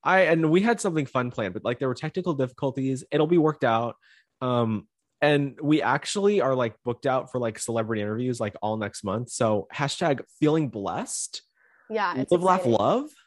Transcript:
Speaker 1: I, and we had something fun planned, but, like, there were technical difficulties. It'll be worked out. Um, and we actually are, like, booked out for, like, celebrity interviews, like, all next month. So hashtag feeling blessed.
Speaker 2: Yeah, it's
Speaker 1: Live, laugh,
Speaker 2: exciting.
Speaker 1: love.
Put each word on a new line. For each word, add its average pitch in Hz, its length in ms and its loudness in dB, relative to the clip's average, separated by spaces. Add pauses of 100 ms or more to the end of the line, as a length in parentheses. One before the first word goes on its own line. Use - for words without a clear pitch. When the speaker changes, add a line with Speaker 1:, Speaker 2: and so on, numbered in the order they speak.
Speaker 1:
I, 185 220 4
and 160 240 4
we 175 100 6
had 233 200 2
something 156 260 0
fun 123 260 -2
planned, 98 220 -4
but, 104 100 -10
like, 120 160 -2
there 135 80 0
were 127 60 -2
technical 165 400 -6
difficulties. 131 760 -4
It'll 151 160 2
be 170 120 4
worked 151 260 2
out. 117 320 0 (440)
Um, 120 460 0 (340)
and 143 400 2
we 151 220 2
actually 196 580 0
are, 131 140 2
like, 123 300 -2
booked 120 220 -4
out 131 260 -2
for, 127 80 -4
like, 113 180 -4
celebrity 113 440 -4
interviews, 117 360 -4
like, 107 240 -4
all 110 140 -2
next 104 260 -8
month. 107 280 -4
So 107 440 0
hashtag 143 460 -2 (180)
feeling 151 300 2
blessed. 101 760 -8 (480)
Speaker 2:
Yeah, 196 260 -2
it's - 140 -4
Speaker 1:
Live, 175 120 4
laugh, 180 180 4
Speaker 2:
exciting. 113 180 2
Speaker 1:
love. 214 320 2 (160)